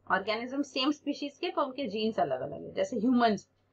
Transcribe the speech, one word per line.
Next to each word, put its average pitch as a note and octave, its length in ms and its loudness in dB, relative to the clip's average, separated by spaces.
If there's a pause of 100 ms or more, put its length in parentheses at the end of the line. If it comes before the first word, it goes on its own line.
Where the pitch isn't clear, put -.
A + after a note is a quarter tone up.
(100)
ऑर्गेनिज्म A3+ 520 0
same C#4 280 0
species C#4+ 480 -4
के F4+ 120 -2
पर E4 120 0
उनके C4 260 -4
जीन्स G#3+ 320 0
अलग-अलग C#3+ 440 -2
है। - 80 -12
जैसे F#3+ 240 0
humans, A#3 520 4 (240)